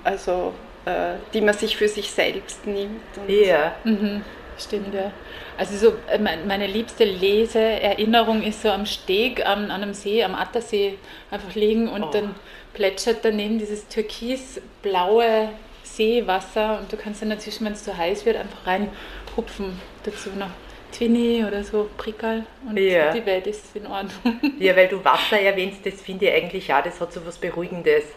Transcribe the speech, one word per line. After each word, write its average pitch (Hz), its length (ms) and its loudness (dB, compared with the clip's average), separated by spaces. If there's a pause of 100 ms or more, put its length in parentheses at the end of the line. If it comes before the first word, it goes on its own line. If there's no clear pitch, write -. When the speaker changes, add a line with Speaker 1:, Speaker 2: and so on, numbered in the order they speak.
Speaker 1:
also, 180 500 0 (320)
äh, 175 280 -2 (200)
die 220 80 2
man 208 140 4
sich 208 200 -2
für 214 120 4
sich 208 240 -4
selbst 185 560 -2
nimmt 208 340 -6 (160)
und 202 120 -8
Speaker 2:
Ja. 180 440 6 (100)
Speaker 3:
Mhm. 208 380 0 (380)
Stimmt, 202 360 -6
ja. 196 160 -4 (440)
Also 196 220 -4
so, 208 180 6 (160)
äh, - 60 4
mein, 165 300 0
meine 202 180 0
liebste 214 380 0
Leseerinnerung 214 1400 4
ist 208 220 -4
so 220 60 4
am 202 180 0
Steg, - 580 0
am, 202 200 2
an 196 40 -6 (140)
einem 202 100 -6
See, 202 300 0
am 185 100 0
Attersee 202 640 -2 (320)
einfach 196 240 -8
liegen 220 340 2
und 202 180 -4
Speaker 2:
Oh. 151 60 -6
Speaker 3:
dann 208 220 0 (400)
plätschert 226 480 0
daneben 214 380 0
dieses 208 280 -6
türkisblaue 220 1600 0 (340)
Seewasser 214 960 0
und 196 120 -10
du 214 60 -4
kannst 208 240 -10
dann 214 80 -2
dazwischen, 214 360 -6
wenn's 208 180 -6
zu 190 120 -6
heiß 175 300 -2
wird, 226 120 -6
einfach - 280 -12
reinhupfen. 196 1120 -6 (240)
Dazu - 280 -8
noch 196 180 -8 (420)
Twinny 233 540 2
oder 202 180 -4
so, 208 340 -2
Prickerl 226 480 -4 (220)
und 214 100 -4
Speaker 2:
Ja. 175 340 6
Speaker 3:
die 190 140 -2
Welt 185 200 0
ist - 300 -8
in 208 100 -10
Ordnung. 202 560 -4
<laughs> 277 180 0
Speaker 2:
Ja, 185 160 6
weil 185 120 10
du 190 180 -4
Wasser 175 340 4
erwähnst, 196 460 0
das 190 160 -6
finde 190 260 0
ich - 60 6
eigentlich 170 400 0
auch, 139 80 6
das 175 180 -6
hat - 140 -6
so 175 120 -10
was 170 120 -12
Beruhigendes. 165 680 2 (120)